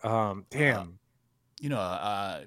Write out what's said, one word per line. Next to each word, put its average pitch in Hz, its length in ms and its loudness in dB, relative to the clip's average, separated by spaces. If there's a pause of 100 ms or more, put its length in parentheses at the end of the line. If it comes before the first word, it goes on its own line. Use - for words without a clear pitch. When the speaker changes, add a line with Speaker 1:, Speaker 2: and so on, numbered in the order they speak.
Speaker 1:
Um, 107 460 0
damn. 139 280 4
Speaker 2:
uh, 92 60 -6 (760)
you 143 100 -4
know, 120 100 0
uh, 92 680 -2